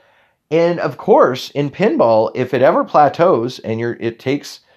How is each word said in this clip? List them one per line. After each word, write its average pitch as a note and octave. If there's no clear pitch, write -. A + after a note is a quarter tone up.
And E3+
of D3
course, F#3
in C#3+
pinball, B2+
if B2+
it B2
ever F#3
plateaus D3
and A2+
you're, A#2
it A2+
takes -